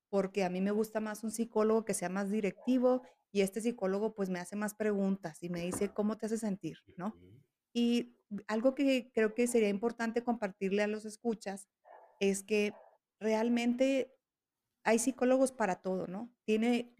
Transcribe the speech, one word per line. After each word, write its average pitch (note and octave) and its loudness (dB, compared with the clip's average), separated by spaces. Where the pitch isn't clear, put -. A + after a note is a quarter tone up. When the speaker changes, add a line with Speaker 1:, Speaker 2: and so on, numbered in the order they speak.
Speaker 1:
porque F#3+ 0
a F3+ 0
mí F3+ -2
me G3 0
gusta A3 -2
más G#3+ -8
un A3 -6
psicólogo A3 2
que G#3 -2
sea F3+ -4
más G3 -4
directivo, B3 2
y G3 4
este F#3+ -2
psicólogo, G#3 -2
pues, F#3+ -4
me F3+ -4
hace F3+ -10
más G#3 -4
preguntas G3 -2
y F3 -6
me F3 -6
dice F3+ -4
cómo G#3+ -2
te A3 -6
hace A3 -2
sentir", F#3+ -6
¿no? F#3+ -8
Speaker 2:
Ujú. G#2 -20
Speaker 1:
Y A#3+ 0
algo A3+ 2
que C4+ 0
creo A3 0
que A#3+ 2
sería A3+ 4
importante A3+ -2
compartirle G3+ -2
a G#3 0
los G#3+ -6
escuchas G#3 -8
es G3 2
que G#3 -2
realmente A#3+ 2
hay A3+ 4
psicólogos C4 2
para F#3 -2
todo, F#3 -4
¿no? G3+ -10
Tiene, A#3+ 0